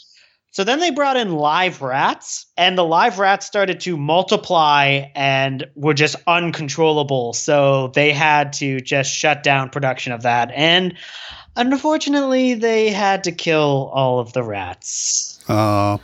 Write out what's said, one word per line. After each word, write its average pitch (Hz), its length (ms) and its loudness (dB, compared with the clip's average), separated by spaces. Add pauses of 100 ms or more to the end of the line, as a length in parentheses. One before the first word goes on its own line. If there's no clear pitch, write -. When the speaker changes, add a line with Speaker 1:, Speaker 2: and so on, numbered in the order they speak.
(520)
Speaker 1:
So 196 100 -4
then 247 180 0
they 349 100 0
brought 269 260 0
in 214 200 -2
live 156 440 0
rats, 143 640 -4 (140)
and 185 180 2
the 180 80 4
live 180 340 2
rats 196 280 0
started 185 340 -2
to 175 160 -4
multiply 147 1160 2
and 135 600 -2
were 147 200 0
just 151 200 2 (120)
uncontrollable. 151 1040 -2
So 139 640 2
they 147 180 4
had 147 420 2
to 135 260 -4
just 139 300 -2
shut 147 320 0
down 135 280 2
production 131 420 -4
of 113 100 -8
that. 120 320 0
And 170 400 2 (640)
unfortunately, 269 1000 0
they 220 360 0
had 196 340 0
to 175 80 -4
kill 147 640 0
all 127 240 2
of 113 160 -6
the 127 80 -2
rats. - 1040 -8
Speaker 2:
Oh. 104 560 0